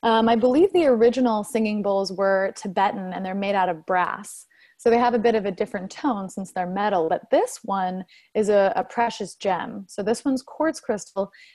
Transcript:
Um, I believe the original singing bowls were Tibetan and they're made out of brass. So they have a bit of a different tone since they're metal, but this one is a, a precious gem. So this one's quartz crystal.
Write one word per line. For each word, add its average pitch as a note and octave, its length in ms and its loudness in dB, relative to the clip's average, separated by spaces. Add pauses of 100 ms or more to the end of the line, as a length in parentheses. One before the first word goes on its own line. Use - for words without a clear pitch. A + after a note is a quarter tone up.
Um, A3+ 240 4
I A#3 80 4
believe B3+ 360 4
the E4+ 140 4
original A#3+ 560 4
singing G#3+ 400 -2
bowls G3 300 0
were G3 440 0
Tibetan G3 560 -2
and F#3 140 -6
they're F#3+ 80 -6
made G3 220 -2
out F#3 120 2
of E3 160 -6
brass. - 600 -4 (340)
So A#3+ 100 2
they A#3 80 6
have A#3+ 160 2
a B3 40 2
bit A3 160 2
of G#3+ 100 0
a G3+ 60 -2
different G3 400 -6
tone G3+ 400 -4
since F#3+ 220 -12
they're F3+ 160 -4
metal, F#3 400 0
but - 240 -4
this F#4 320 2
one F#3 400 -4 (300)
is G#3 140 2
a, G3 280 4
a F#3 80 0
precious A#3 500 -4
gem. G3 540 -4
So - 160 -8
this A3 200 -2
one's C4 160 0
quartz - 380 -4
crystal. G3 540 -6 (220)